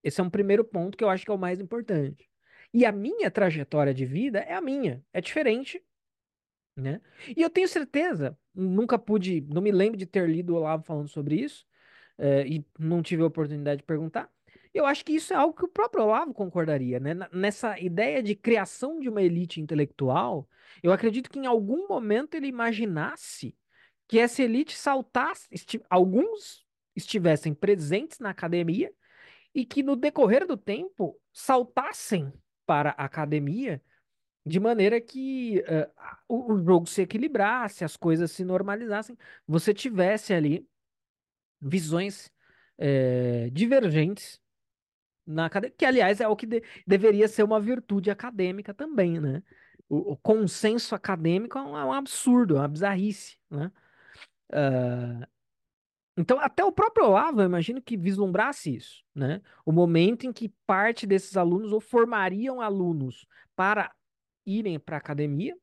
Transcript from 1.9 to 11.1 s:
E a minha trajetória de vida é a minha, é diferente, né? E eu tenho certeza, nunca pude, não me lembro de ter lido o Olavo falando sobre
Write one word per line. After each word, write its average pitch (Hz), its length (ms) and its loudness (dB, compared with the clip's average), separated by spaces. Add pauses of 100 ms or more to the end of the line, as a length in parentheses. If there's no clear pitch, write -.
E 240 140 6
a 214 60 2
minha 269 400 -4
trajetória 151 600 2
de 131 140 -4
vida 196 320 -2
é - 160 -6
a 381 60 -4
minha, 262 520 -4
é 190 80 -4
diferente, 269 640 -2 (920)
né? 139 240 -6 (360)
E 330 60 2
eu 330 80 2
tenho 370 160 2
certeza, 285 720 -2 (160)
nunca 190 420 0
pude, 185 440 0
não 147 200 -4
me 208 120 2
lembro 202 260 2
de 190 80 -8
ter 175 240 0
lido 170 240 0
o - 20 2
Olavo 160 280 -2
falando 147 240 -6
sobre 151 260 -4